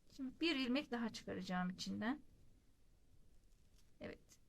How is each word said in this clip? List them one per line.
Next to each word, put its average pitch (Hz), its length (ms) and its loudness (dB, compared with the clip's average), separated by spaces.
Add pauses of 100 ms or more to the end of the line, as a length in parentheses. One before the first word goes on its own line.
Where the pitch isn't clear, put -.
(120)
Şimdi 254 280 -8
bir 320 160 4
ilmek 262 340 2
daha 233 220 0
çıkaracağım 185 580 0
içinden. 208 520 0 (1800)
Evet. - 480 -12